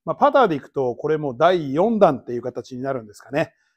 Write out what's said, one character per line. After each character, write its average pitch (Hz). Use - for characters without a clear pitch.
ま 160
あ、 -
パ 277
タ 277
ー 240
で 165
い 139
く -
と、 127
こ -
れ 156
も 147
第 156
四 208
弾 165
っ -
て -
い 120
う 117
形 123
に 123
な 135
る 127
ん 110
で 104
す -
か -
ね。 151